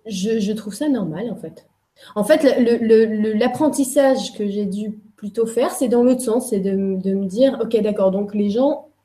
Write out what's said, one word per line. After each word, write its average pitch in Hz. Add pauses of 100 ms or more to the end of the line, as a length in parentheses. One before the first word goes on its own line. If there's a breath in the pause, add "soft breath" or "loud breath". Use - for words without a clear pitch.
je, 214
je 202
trouve 214
ça 302
normal, 208
en 196
fait. - (500 loud breath)
En 208
fait, 302 (160)
le, 233
le, 226
le, 214
l'apprentissage 262
que 208
j'ai 202
dû 202 (180)
plutôt 220
faire, 247
c'est 277
dans 240
l'autre 247
sens, 233
c'est 202
de 190
m-, 190
de 190
me 196
dire, « 233
OK, 226
d'accord, 202
donc 202
les 208
gens... 277 (160)